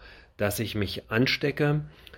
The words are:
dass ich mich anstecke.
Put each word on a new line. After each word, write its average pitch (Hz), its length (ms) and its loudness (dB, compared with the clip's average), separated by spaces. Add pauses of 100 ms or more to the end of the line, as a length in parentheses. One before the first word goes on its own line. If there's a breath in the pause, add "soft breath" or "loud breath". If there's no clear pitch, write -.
(380 loud breath)
dass 104 240 0
ich 104 140 -4
mich 101 360 -4
anstecke. 147 720 2 (360 loud breath)